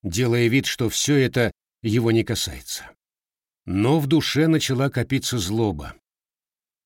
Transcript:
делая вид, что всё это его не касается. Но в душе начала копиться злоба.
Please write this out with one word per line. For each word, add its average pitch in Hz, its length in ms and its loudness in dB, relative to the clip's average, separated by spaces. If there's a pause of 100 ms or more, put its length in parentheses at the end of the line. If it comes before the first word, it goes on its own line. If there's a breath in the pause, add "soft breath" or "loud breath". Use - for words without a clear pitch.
делая 117 460 0
вид, 127 180 2
что 113 240 -2
всё - 260 0
это 123 360 2 (300)
его 113 300 2
не 113 100 4
касается. - 680 -8 (760)
Но 113 340 2
в 143 80 -2
душе 151 400 2
начала 139 440 2
копиться 127 480 -2
злоба. 95 560 -2 (920)